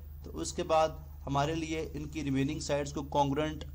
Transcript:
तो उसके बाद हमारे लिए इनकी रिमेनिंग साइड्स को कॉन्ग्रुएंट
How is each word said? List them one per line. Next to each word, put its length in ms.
तो 60
उसके 320
बाद 360
हमारे 300
लिए 280
इनकी 260
रिमेनिंग 380
साइड्स 320
को 100
कॉन्ग्रुएंट 520